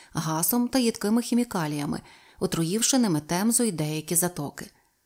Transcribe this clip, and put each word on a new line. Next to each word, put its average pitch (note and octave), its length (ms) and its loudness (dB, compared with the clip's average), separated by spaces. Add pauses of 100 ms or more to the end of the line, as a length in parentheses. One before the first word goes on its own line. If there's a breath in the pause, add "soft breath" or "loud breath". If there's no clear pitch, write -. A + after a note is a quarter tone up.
(140 loud breath)
гасом D#3+ 540 0
та C4 120 2
їдкими A3+ 420 2
хімікаліями, D#3 800 -2 (380 loud breath)
отруївши F#3 600 0
ними G#3 220 4
Темзу A3 420 0
й A3 80 0
деякі D#3 440 -4
затоки. - 560 -4 (340)